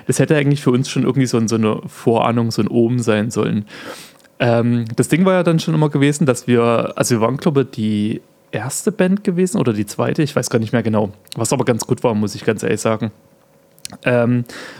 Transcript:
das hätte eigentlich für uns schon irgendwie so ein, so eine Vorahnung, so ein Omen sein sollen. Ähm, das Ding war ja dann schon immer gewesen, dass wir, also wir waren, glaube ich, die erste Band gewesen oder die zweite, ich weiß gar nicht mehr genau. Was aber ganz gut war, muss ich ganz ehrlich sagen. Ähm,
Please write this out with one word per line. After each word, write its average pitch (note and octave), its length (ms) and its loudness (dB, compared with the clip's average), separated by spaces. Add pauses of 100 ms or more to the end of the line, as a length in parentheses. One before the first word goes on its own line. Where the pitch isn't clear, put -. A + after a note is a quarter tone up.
das - 140 0
hätte D3+ 160 2
eigentlich C#3+ 260 2
für C3+ 80 2
uns B2 180 0
schon C3+ 140 -2
irgendwie C3 240 0
so A#2+ 100 -2
ein, A2+ 120 0
so A2+ 80 0
eine A2 320 0
Vorahnung, A#2 640 0
so A#2 100 0
ein G2+ 60 -2
Omen A#2+ 320 2
sein A2 320 0
sollen. A2 340 -2 (720)
Ähm, A#2 460 2 (100)
das - 140 0
Ding F3+ 180 2
war F#3+ 80 4
ja F3+ 80 2
dann E3 160 2
schon D#3+ 160 -2
immer D3+ 160 2
gewesen, D3 340 2
dass B2 220 0
wir, A#2 480 2
also A#2 220 0
wir G#2+ 40 -2
waren, A#2+ 160 2
glaube C#3 260 0
ich, - 100 -6
die G#2+ 500 -2 (300)
erste B2+ 400 -4
Band F#3 320 0
gewesen F#3 340 0
oder B2+ 140 2
die G#2 120 -2
zweite, B2+ 380 -2
ich C#3+ 140 -2
weiß C3 120 0
gar A#2 120 0
nicht A2 120 -4
mehr A#2 120 0
genau. G#2+ 260 0 (240)
Was - 180 -4
aber A2 120 0
ganz A2+ 200 2
gut - 200 -2
war, A#2+ 100 2
muss G#2 220 -2
ich - 80 -16
ganz A2 180 0
ehrlich A2+ 180 0
sagen. A2 300 -2 (960)
Ähm, A#2+ 400 2 (360)